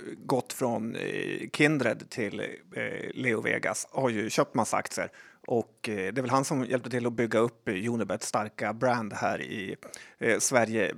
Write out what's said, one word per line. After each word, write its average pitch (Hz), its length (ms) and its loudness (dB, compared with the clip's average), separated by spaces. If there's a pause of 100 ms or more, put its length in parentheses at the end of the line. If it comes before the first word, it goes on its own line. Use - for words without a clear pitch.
(260)
gått - 280 0
från, 113 420 -2
eh, 95 580 -4
Kindred 147 560 4
till, 104 300 -4
eh, - 720 -6
Leo 117 280 0
Vegas - 500 0
har 135 180 2
ju 110 200 0
köpt - 260 0
massa 135 220 2
aktier. - 340 -4 (380)
Och, 117 400 -2
eh, 104 60 -2
det 98 240 -2
är - 20 0
väl 123 80 -2
han 135 140 4
som 131 220 0
hjälpte 123 240 -2
till 123 180 0
att 120 60 -2
bygga 113 260 2
upp, 117 280 0
eh, 110 260 -2
Unibets 101 340 -2
starka 107 460 -2
brand 117 400 0
här 95 280 0
i, 95 340 -6 (420)
eh, 113 220 4
Sverige 110 580 4